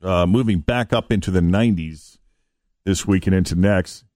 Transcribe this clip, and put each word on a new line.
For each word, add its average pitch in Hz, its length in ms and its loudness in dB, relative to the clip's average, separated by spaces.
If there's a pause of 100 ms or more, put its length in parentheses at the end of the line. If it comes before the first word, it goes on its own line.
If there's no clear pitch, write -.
uh, 90 260 2
moving 110 320 2
back 120 340 -2
up 117 180 -2
into 98 180 -2
the 92 120 2
nineties 87 760 -2 (680)
this 98 200 -2
week 95 220 0
and 95 80 2
into 87 200 -2
next. 95 500 0 (100)